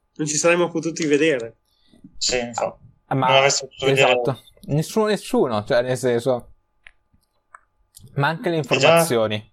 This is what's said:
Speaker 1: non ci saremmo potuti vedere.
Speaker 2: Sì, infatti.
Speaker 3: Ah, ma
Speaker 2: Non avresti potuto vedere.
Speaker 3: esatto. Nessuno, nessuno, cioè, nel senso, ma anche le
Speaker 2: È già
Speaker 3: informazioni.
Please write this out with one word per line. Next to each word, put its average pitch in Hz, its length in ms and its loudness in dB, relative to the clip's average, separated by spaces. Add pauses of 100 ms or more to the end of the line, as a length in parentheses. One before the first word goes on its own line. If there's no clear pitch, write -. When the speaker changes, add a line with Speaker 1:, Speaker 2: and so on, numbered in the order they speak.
(160)
Speaker 1:
non 156 120 -6
ci 151 80 -4
saremmo 170 340 2
potuti 165 360 -6
vedere. 139 520 0 (600)
Speaker 2:
Sì, - 220 -2
infatti. 120 440 -6 (220)
Speaker 3:
Ah, 143 100 -4
ma 131 120 0
Speaker 2:
Non 135 100 4
avresti 135 300 0
potuto - 180 -8
vedere. 135 260 4
Speaker 3:
esatto. 123 280 -2 (280)
Nessuno, 156 380 -2
nessuno, 185 580 -2
cioè, 123 200 0
nel 127 140 -2
senso, 123 560 0 (1600)
ma 143 120 -2
anche 165 220 -4
le 170 100 0
Speaker 2:
È - 20 0
già 135 140 -4
Speaker 3:
informazioni. 135 760 2